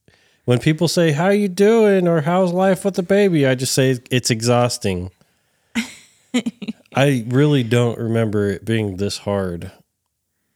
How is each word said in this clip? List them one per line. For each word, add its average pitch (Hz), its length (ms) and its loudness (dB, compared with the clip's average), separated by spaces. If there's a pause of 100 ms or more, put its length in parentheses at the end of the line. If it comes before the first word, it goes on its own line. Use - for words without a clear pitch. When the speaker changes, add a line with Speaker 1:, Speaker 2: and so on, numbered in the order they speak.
(460)
Speaker 1:
when 123 140 2
people 156 280 0
say, 165 240 2
"How 165 180 0
you 208 180 0
doing?" 196 600 2
or 165 140 2
"How's 175 300 0
life 185 320 0
with 196 120 -4
the 185 80 -2
baby?" 190 420 2
I 131 100 2
just 127 180 -4
say, 131 260 2 (100)
"It's 123 220 0
exhausting." 113 800 0 (640)
Speaker 2:
<laughs> - 1200 -8
Speaker 1:
I 131 320 2
really 139 360 2
don't 120 340 0
remember 110 520 -2
it 98 160 -6
being 107 320 -2
this 101 220 -4
hard 95 520 -4 (840)